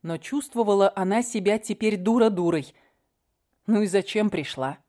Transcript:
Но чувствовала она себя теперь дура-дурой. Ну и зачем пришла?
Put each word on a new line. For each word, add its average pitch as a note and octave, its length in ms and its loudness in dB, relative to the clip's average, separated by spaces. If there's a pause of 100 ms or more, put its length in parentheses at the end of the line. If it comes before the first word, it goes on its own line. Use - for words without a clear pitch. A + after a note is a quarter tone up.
Но E3 160 -8
чувствовала G#3 760 0
она G3 280 0
себя G#3 360 0
теперь G#3+ 380 -2
дура-дурой. F3+ 760 0 (920)
Ну G#3+ 140 4
и G#3 60 0
зачем G3+ 420 0
пришла? C#3 480 -6 (120)